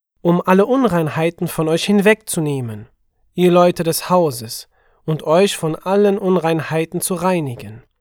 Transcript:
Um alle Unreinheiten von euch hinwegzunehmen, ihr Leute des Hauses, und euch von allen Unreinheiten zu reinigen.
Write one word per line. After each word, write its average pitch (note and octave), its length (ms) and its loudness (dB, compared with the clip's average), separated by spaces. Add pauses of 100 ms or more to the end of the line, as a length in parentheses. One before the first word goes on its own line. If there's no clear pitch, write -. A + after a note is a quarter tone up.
(220)
Um F3 180 2
alle F#3+ 260 2
Unreinheiten F3 800 0
von D#3+ 220 -4
euch E3 160 0
hinwegzunehmen, D3 1040 0 (460)
ihr F3+ 180 4
Leute F3 320 4
des - 260 -4
Hauses, C#3 580 -2 (360)
und D#3 180 -4
euch F#3 340 2
von D#3 200 -4
allen G3 420 0
Unreinheiten E3 840 -2
zu - 140 -4
reinigen. C3+ 680 -4 (180)